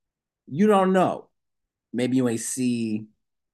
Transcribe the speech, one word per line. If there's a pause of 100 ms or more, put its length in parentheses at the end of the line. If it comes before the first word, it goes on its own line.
(480)
You
don't
know. (680)
Maybe
you
ain't
see. (480)